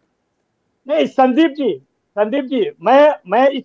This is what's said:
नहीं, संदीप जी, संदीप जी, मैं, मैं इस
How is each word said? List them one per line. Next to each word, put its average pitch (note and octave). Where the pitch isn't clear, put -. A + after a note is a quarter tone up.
नहीं, C#4+
संदीप C4
जी, A#3+
संदीप A3
जी, A#3+
मैं, C#4
मैं A#3+
इस C#4